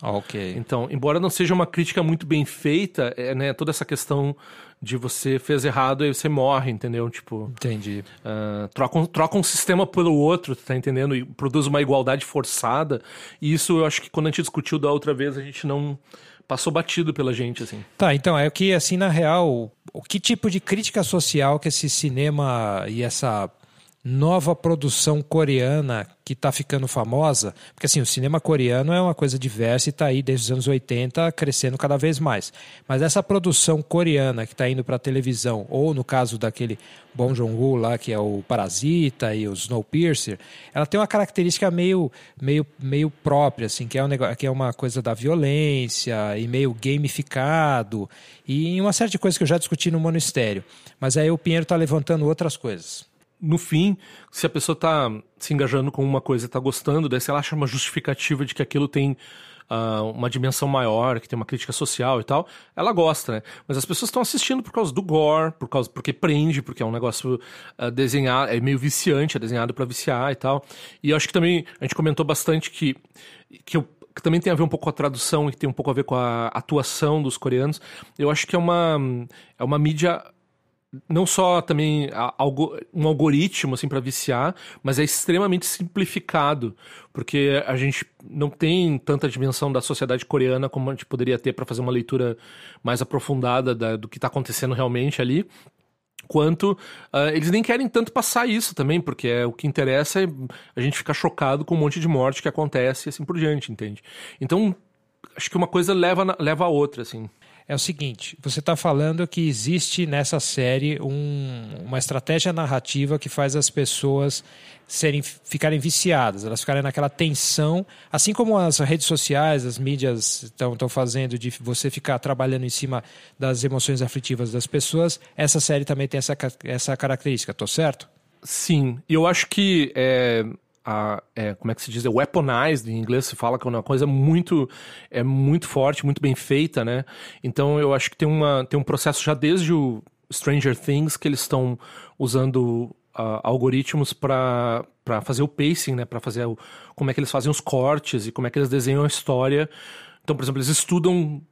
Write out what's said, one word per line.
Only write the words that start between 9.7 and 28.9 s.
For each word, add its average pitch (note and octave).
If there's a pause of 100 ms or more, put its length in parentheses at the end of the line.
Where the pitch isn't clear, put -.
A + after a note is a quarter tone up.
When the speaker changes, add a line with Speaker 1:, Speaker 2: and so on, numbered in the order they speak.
Speaker 2:
pelo F3
outro, D3+
tá -
entendendo? C3+
E B2
produz C3+
uma C#3+
igualdade C3+
forçada. C3+ (400)
E D3+
isso E3
eu D#3+
acho D3+
que -
quando D#3
a -
gente D3+
discutiu -
da C#3+
outra D3
vez, C#3
a C#3
gente C#3
não C#3+ (480)
passou C3
batido E3
pela B2+
gente, A#2+
assim. G#2+ (140)
Speaker 1:
Tá, F3
então, D3+
é D3
que, F#3+
assim, F3+
na F#3+
real, D#3 (220)
o -
que -
tipo A3+
de F#3
crítica G#3
social D3+
que D#3
esse D3
cinema C3
e A2
essa A2+ (560)
nova D3+
produção D3+
coreana C#3 (200)
que C3
tá C#3
ficando C3+
famosa, B2 (180)
porque, -
assim, D3
o A#2
cinema C#3
coreano C3+